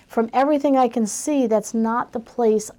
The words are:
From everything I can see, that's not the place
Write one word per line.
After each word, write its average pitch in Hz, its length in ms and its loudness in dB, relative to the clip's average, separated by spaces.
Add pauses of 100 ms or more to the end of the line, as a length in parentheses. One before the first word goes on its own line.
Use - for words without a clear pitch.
From 226 260 -2
everything 285 420 2
I 254 120 4
can 233 180 -2
see, 269 420 -2
that's 214 260 -2
not 226 380 -2
the 247 80 -8
place 220 600 -2